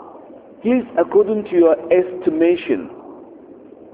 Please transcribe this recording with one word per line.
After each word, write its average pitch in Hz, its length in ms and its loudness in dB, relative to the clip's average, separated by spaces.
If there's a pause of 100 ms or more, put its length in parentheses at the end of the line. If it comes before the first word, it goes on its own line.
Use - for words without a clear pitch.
(640)
"Please, 240 220 0 (140)
according 202 460 0
to - 120 -10
your 165 200 6 (240)
estimation, 165 800 -2 (1120)